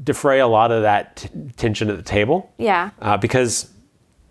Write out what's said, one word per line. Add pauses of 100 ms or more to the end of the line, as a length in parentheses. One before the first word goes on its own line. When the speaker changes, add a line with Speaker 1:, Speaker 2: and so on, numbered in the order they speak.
Speaker 1:
defray
a
lot
of
that
t-, (260)
tension
at
the (140)
table.
Speaker 2:
Yeah. (100)
Speaker 1:
Uh,
because (600)